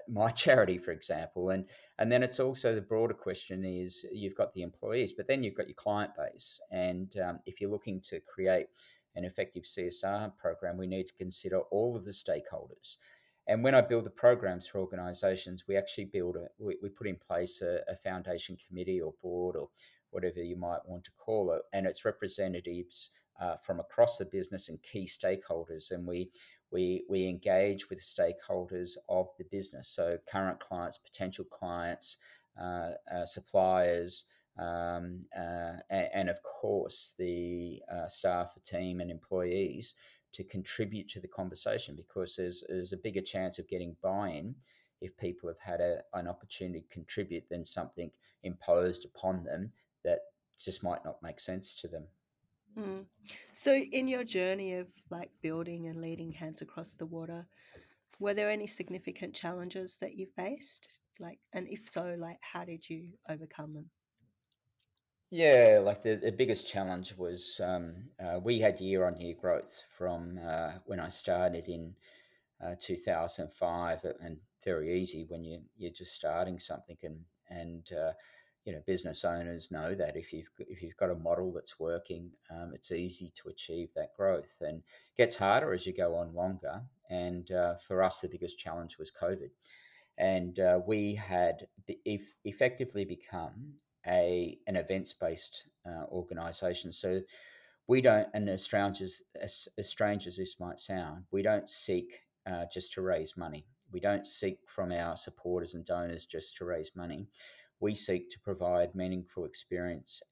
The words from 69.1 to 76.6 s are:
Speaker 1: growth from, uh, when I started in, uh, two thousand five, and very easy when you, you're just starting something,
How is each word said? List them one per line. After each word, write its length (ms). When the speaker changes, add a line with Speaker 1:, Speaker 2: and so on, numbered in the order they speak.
Speaker 1:
growth 400
from, 480
uh, 280
when 140
I 100
started 580
in, 280
uh, 160
two 160
thousand 560
five, 540
and 160
very 380
easy 260
when 160
you, 180
you're 140
just 220
starting 460
something, 440